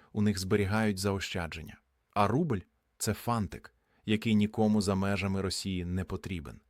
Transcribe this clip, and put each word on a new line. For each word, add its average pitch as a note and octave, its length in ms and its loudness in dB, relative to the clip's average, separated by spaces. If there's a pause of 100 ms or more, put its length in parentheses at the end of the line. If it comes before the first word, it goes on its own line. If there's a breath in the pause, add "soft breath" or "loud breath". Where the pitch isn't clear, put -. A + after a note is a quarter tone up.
(120)
у G#2+ 100 0
них G#2 160 2
зберігають G2+ 600 2
заощадження. F#2 840 -4 (300)
А G2+ 180 4
рубль — C#3+ 300 0 (400)
це G#2 160 -2
фантик, - 600 -4 (320)
який G#2+ 280 2
нікому G#2+ 460 4
за G2 140 2
межами G2 460 0
Росії F#2 440 -4
не F2+ 200 -2
потрібен. D#2+ 640 -8